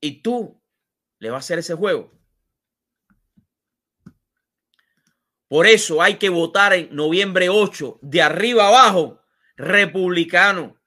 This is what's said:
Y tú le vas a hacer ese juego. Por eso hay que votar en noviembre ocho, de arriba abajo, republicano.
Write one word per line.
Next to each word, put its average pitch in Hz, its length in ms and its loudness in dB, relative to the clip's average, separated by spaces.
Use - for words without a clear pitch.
Y 147 220 -12
tú 226 400 -8
le 110 100 -12
vas 120 80 -8
a 139 80 -12
hacer 170 140 -6
ese 170 160 -8
juego. 170 440 -6
Por 160 200 2
eso 208 340 2
hay 202 160 0
que 202 120 -4
votar 185 460 0
en 165 200 -6
noviembre 180 540 -2
ocho, 190 540 -2
de 147 200 -2
arriba 202 460 0
abajo, 202 520 4
republicano. 180 1300 -2